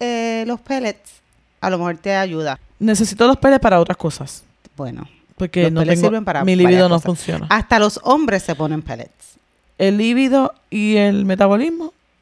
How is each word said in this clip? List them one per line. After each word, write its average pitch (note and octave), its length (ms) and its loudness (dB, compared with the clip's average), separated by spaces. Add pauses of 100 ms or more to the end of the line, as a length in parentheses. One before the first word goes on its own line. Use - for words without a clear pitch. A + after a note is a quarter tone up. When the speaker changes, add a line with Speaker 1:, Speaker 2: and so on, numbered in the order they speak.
Speaker 1:
eh, A3+ 460 -4
los A#3+ 140 -6
pellets, B3+ 520 -8 (500)
a F#3 80 -2
lo F#3 80 -2
mejor E3+ 180 -6
te G3 180 -4
ayuda. D#3+ 440 -4 (200)
Speaker 2:
Necesito G#3+ 480 2
los B3+ 120 4
pellets C4+ 220 4
para F#3+ 200 4
otras F3 160 0
cosas. - 460 -10 (340)
Speaker 1:
Bueno, C3+ 320 -14 (300)
Speaker 2:
Porque F3+ 240 -2
Speaker 1:
los E3 100 2
Speaker 2:
no D#3+ 80 0
Speaker 1:
pellets E3+ 200 2
Speaker 2:
tengo, - 80 2
Speaker 1:
sirven A3 180 -2
para F3+ 180 -2
Speaker 2:
mi F#3 120 2
libido F3+ 160 4 (100)
Speaker 1:
varias F3 80 4
Speaker 2:
no E3+ 60 2
Speaker 1:
cosas. E3 100 -2
Speaker 2:
funciona. E3 420 -6
Speaker 1:
Hasta A3 300 2
los G#3 240 0
hombres B3 400 0
se E3 140 -6
ponen D#3 260 -4
pellets. - 560 -16 (400)
Speaker 2:
El G3 200 2
libido B3+ 540 2 (160)
y G#3+ 280 -2
el G3+ 280 2
metabolismo G#3+ 680 0 (280)